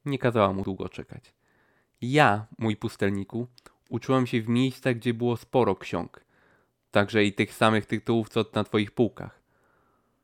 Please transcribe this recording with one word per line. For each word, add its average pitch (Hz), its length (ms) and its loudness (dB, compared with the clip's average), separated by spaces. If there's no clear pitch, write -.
Nie 139 120 -2
kazała 110 360 2
mu 98 100 -4
długo 95 260 -6
czekać. - 440 -18
"Ja, 117 440 2
mój 110 180 0
pustelniku, 104 720 -4
uczyłam 127 380 0
się 120 140 -2
w 110 80 -8
miejscach, 127 460 0
gdzie 120 180 -2
było 120 240 -2
sporo 107 380 2
ksiąg, - 500 -8
także 104 320 2
i 101 100 2
tych - 200 -2
samych 110 320 2
tytułów, 113 440 -2
co 110 240 -2
na 107 100 -2
twoich 104 280 -2
półkach. - 500 -2